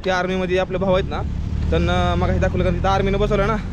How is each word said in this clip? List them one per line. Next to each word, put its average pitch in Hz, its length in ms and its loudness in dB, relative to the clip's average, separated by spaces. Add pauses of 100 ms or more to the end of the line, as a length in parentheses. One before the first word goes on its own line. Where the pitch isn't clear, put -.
त्या 185 140 0
आर्मीमध्ये 185 400 0
आपले 185 200 -2
भाऊ 185 160 0
आहेत 185 160 0
ना, 151 120 -4 (480)
त्यांना 175 480 2
मागाशी 180 200 2
दाखवलं, 180 260 0
कारण 180 140 0
तिथं 185 100 0
आर्मीनं 196 300 2
बसवलं 202 280 2
ना. 220 100 0 (160)